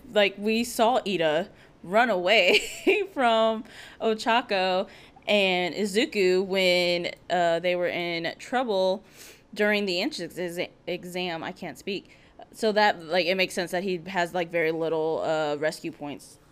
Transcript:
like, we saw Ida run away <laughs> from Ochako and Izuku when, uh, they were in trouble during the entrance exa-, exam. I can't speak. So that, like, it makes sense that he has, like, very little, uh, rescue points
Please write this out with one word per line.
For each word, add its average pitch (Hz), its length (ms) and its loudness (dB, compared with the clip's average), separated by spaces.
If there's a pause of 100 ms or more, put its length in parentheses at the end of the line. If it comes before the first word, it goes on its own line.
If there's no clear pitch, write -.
(120)
like, 202 260 2
we 220 260 0
saw 240 440 2
Ida 165 420 0 (320)
run 220 300 2
away 190 500 4 (240)
<laughs> - 280 2
from 226 500 2 (360)
Ochako 220 880 0 (400)
and 185 460 2
Izuku 196 720 2
when, 180 640 2 (180)
uh, 170 320 2
they 180 160 0
were 175 120 0
in 165 500 -4
trouble 202 640 -2 (480)
during 208 360 0
the 180 120 -2
entrance 190 360 -6
exa-, 170 340 -6 (160)
exam. 175 580 -6
I 156 80 -8
can't 170 280 -14
speak. - 360 -10 (360)
So 220 200 -2
that, 202 320 2
like, 165 220 0
it 170 80 2
makes 185 220 0
sense 175 160 -4
that 180 100 -2
he 185 240 -4
has, 175 300 -2
like, 170 160 -2
very 165 200 2
little, 160 520 0
uh, 151 340 0
rescue 156 340 -4
points - 460 -14 (140)